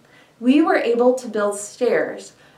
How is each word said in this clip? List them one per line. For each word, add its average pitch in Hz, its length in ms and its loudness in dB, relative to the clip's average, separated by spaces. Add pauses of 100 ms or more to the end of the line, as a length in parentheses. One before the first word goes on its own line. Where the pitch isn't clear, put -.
(380)
we 269 240 4
were 359 140 2
able 240 380 2
to 233 140 -10
build 208 300 -4
stairs. - 720 -4 (260)